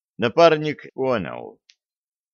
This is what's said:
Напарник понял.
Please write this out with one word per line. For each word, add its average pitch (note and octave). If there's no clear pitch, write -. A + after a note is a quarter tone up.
Напарник D3+
понял. E2+